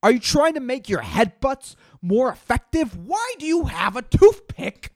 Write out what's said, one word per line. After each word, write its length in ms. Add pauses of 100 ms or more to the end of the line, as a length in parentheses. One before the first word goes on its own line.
Are 100
you 80
trying 360
to 40
make 300
your 120
headbutts 720 (260)
more 280
effective? 680
Why 420
do 60
you 200
have 300
a 60
toothpick 960